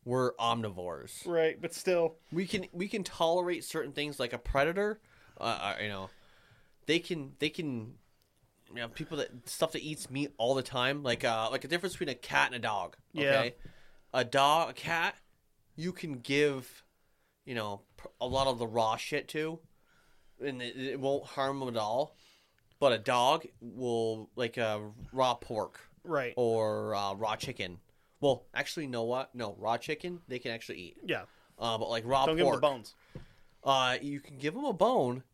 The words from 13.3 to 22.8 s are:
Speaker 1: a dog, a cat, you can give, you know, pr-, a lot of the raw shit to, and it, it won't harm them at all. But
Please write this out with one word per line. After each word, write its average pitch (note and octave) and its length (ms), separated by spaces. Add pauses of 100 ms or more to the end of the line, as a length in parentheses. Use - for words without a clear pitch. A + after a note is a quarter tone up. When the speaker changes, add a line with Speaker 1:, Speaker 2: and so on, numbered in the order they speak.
Speaker 1:
a B2+ 100
dog, C#3 460
a C3 40
cat, E3 420 (600)
you E3+ 160
can D3+ 280
give, C#3 640 (600)
you C3 100
know, G#2 260 (160)
pr-, - 100 (140)
a B2+ 60
lot C3+ 200
of B2 120
the A#2 80
raw A2+ 280
shit - 340
to, D#3+ 300 (840)
and C3 180
it, B2 160
it C3 220
won't C#3 260
harm C#3 340
them C3+ 100
at A2+ 80
all. A2+ 380 (640)
But C3+ 140